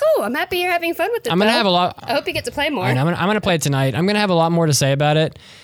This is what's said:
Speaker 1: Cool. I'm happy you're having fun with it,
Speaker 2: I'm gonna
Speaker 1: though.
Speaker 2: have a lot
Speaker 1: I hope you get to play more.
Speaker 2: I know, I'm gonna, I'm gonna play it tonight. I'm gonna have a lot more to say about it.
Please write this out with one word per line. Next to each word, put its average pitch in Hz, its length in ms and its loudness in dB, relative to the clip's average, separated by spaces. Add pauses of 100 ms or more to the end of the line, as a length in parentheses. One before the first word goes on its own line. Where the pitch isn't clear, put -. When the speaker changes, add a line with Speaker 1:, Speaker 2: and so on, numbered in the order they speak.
(160)
Speaker 1:
Cool. 349 80 0
I'm 214 100 -4
happy 359 260 -4
you're 359 120 -2
having 339 220 -2
fun 339 180 -2
with 466 160 -4
it, - 40 -4
Speaker 2:
I'm 165 60 2
gonna 214 140 4
Speaker 1:
though. 240 60 2
Speaker 2:
have 233 80 2
a 196 40 2
lot 180 320 0
Speaker 1:
I - 120 -6
hope 285 140 -2
you 370 60 -4
get 196 120 -6
to 240 60 -8
play 285 180 -2
more. 220 160 -4
Speaker 2:
I - 80 0
know, 127 80 0
I'm 147 60 0
gonna, 170 100 -2
I'm 170 100 0
gonna 214 140 0
play 185 140 0
it 156 60 -2
tonight. 135 320 0
I'm 156 140 0
gonna 208 120 0
have 208 100 0
a 185 60 2
lot 165 180 2
more 170 140 2
to 151 60 2
say 135 200 2
about 147 240 2
it. 156 200 -2 (260)